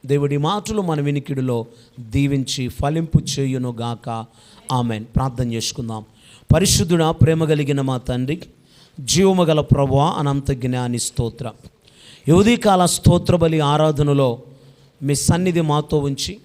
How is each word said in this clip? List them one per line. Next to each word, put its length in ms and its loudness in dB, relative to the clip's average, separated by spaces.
దేవుడి 320 0
మాటలు 440 -2
మన 200 -2
వినికిడిలో 560 -2
దీవించి 560 0
ఫలింపు 500 -2
చేయునుగాక. 800 -6
ఆమేన్. 340 -2
ప్రార్థన 480 -2
చేసుకుందాం. 500 -8
పరిశుద్ధుడా, 640 2
ప్రేమ 340 2
కలిగిన 360 0
మా 160 -2
తండ్రి, 400 -6
జీవము 460 2
గల 180 2
ప్రభువా, 460 2
అనంత 320 -2
జ్ఞాని, 480 -4
స్తోత్ర. 480 -6
ఈ 40 4
ఉదయకాల 540 6
స్తోత్ర 500 4
బలి 240 2
ఆరాధనలో 560 2
మీ 140 0
సన్నిధి 560 0
మాతో 260 0
ఉంచి 360 -4